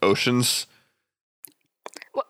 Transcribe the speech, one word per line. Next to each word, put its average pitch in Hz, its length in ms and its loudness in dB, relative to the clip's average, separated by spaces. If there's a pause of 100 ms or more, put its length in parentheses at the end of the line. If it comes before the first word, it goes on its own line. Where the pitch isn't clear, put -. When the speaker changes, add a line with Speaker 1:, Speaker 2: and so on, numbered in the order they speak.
Speaker 1:
oceans. 123 640 2 (1500)
Speaker 2:
Wh-, 539 140 -4